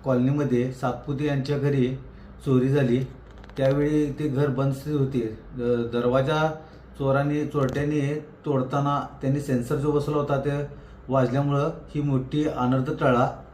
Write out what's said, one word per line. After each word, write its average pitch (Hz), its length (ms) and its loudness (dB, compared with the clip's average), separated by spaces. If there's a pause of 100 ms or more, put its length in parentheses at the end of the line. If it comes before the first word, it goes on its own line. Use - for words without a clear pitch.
कॉलनीमध्ये 131 680 2
सातपुते 135 540 -4
यांच्या 139 320 0
घरी 135 300 2 (580)
चोरी 127 220 4
झाली. 131 360 2 (520)
त्यावेळी 143 560 2
ते 147 160 -4
घर 135 200 2
बंद 135 240 0
स्थितीत 151 260 -4
होते. 120 400 0 (180)
द-, 120 360 0
दरवाजा 135 640 2 (440)
चोरांनी, 143 480 0
चोरट्यांनी 143 720 0 (260)
तोडताना 139 760 0
त्यांनी 139 180 2
सेन्सर 131 360 0
जो 143 160 0
बसवला 147 260 0
होता, 143 220 0
ते 143 260 -2 (420)
वाजल्यामुळं 139 600 2 (240)
ही 147 60 -2
मोठी 143 480 0
अनर्थ 127 420 0 (100)
टळला 131 420 2 (120)